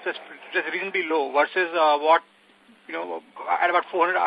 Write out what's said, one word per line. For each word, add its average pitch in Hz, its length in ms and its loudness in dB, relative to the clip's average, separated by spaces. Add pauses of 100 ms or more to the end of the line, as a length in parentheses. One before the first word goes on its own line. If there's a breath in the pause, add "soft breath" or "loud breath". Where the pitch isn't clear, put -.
that's, 175 140 -6 (360)
that's 156 180 -2
reasonably 185 360 -4
low 143 240 -2
versus, 165 420 0
uh, 156 240 4
what, 156 240 4 (640)
you 165 80 -16
know, 170 280 -8 (380)
at 175 100 2
about 170 200 2
four 175 160 2
hundred, 180 200 0